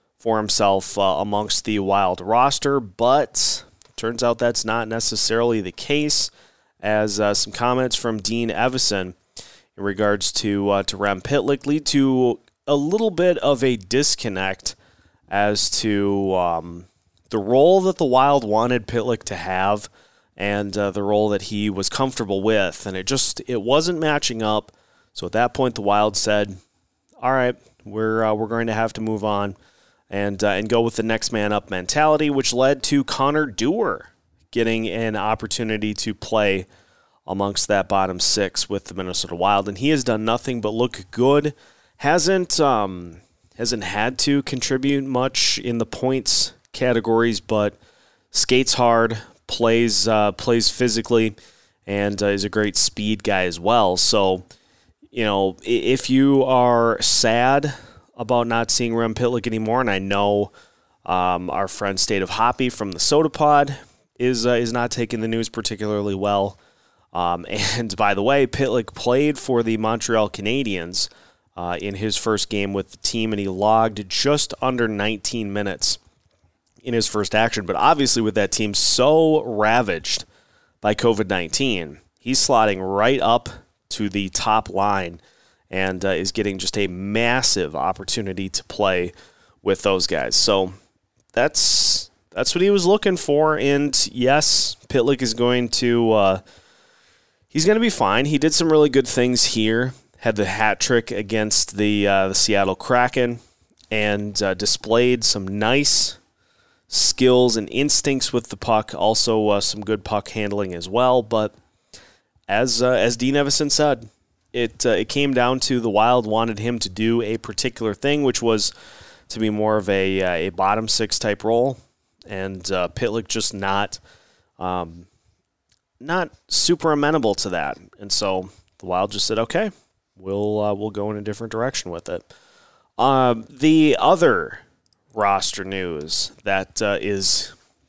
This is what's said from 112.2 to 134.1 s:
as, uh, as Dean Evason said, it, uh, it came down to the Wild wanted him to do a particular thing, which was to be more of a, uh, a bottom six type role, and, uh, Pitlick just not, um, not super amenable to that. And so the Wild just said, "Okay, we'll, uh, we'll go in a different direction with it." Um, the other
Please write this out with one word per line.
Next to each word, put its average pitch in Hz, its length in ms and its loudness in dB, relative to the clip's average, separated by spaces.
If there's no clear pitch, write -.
as, 113 340 0
uh, 127 100 2
as 117 260 2
Dean 131 180 0
Evason 143 360 0
said, 131 380 0
it, 120 320 -4
uh, 123 40 4
it 110 200 2
came 143 240 0
down 123 280 2
to 127 180 0
the 113 100 -2
Wild 113 360 4
wanted 110 340 0
him 117 200 -4
to 101 100 -6
do 110 320 0
a 110 160 -4
particular 113 560 -4
thing, 143 300 0
which 131 180 0
was 113 300 2
to - 100 -10
be 110 100 0
more 107 280 0
of 101 120 -2
a, 95 320 0
uh, 90 100 0
a 87 180 -2
bottom 98 380 0
six - 300 -2
type 104 260 -4
role, 120 340 0
and, 95 440 -10
uh, 90 180 0
Pitlick 113 380 -4
just - 260 -4
not, 101 460 -2
um, 87 480 -8
not 165 300 -2
super 165 440 2
amenable 147 440 2
to - 140 -4
that. 76 280 -4
And 101 120 -12
so 95 380 -2
the - 80 -18
Wild 92 260 0
just 104 140 -2
said, 110 140 0
"Okay, 185 320 -2
we'll, 101 460 -2
uh, 104 120 0
we'll 104 180 -4
go 101 200 -4
in 104 60 -8
a 104 40 -10
different 107 300 -10
direction 113 400 -4
with 85 160 -10
it." - 260 -10
Um, 123 520 4
the 151 500 4
other 131 600 4